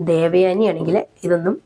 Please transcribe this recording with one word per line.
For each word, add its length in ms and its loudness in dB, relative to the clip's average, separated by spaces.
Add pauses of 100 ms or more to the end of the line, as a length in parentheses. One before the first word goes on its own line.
ദേവയാനിയാണെങ്കിൽ 1040 0 (200)
ഇതൊന്നും 420 -2